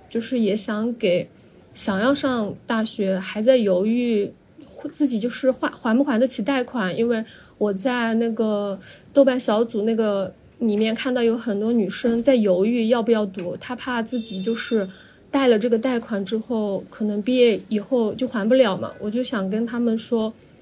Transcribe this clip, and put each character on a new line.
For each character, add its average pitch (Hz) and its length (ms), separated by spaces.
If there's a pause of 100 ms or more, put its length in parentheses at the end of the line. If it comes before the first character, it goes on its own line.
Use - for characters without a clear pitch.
就 226 100
是 240 180
也 208 160
想 220 420
给 180 340 (440)
想 196 280
要 262 120
上 247 400 (140)
大 226 160
学 190 340
还 190 240
在 254 140
犹 196 300
豫 226 480 (600)
自 294 140
己 240 120
就 220 80
是 262 240
还， 277 160 (140)
还 226 160
不 277 60
还 262 160
得 262 80
起 247 160
贷 269 200
款， 208 320
因 233 120
为 226 180 (320)
我 208 160
在 226 420
那 233 140
个 208 480 (340)
豆 277 140
瓣 254 140
小 226 240
组 226 180
那 220 140
个 208 360 (280)
里 214 180
面 220 160
看 254 180
到 247 120
有 226 120
很 226 240
多 220 140
女 214 160
生 233 320
在 262 140
犹 190 280
豫 226 260
要 240 120
不 220 80
要 214 160
读， 185 320
她 247 180
怕 247 280
自 240 160
己 220 200
就 214 140
是 220 340 (440)
贷 277 160
了 233 100
这 208 100
个 233 120
贷 247 200
款 220 240
之 202 140
后， 214 500
可 - 180
能 208 140
毕 226 160
业 240 320
以 208 120
后 214 340
就 254 140
还 226 200
不 233 60
了 226 240
嘛。 113 220
我 214 100
就 233 140
想 196 260
跟 220 160
她 233 140
们 226 180
说， 220 340 (300)